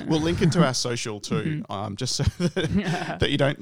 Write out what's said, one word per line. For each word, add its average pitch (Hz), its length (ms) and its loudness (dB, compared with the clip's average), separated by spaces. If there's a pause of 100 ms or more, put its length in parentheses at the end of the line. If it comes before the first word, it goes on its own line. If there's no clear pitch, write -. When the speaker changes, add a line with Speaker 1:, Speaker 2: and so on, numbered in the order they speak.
Speaker 1:
We'll 156 140 2
link 170 220 0
it 160 100 6
to 170 120 6
our 131 80 2
social 117 460 -4
too, 151 500 -2
Speaker 2:
Mm-hmm. - 40 -8
Speaker 1:
um, 101 240 -4
just - 180 -4
so - 80 -2
<laughs> - 160 0
that, 175 800 0
Speaker 2:
<laughs> - 20 -12
Speaker 1:
that 135 120 2
you 143 40 2
don't, 143 260 2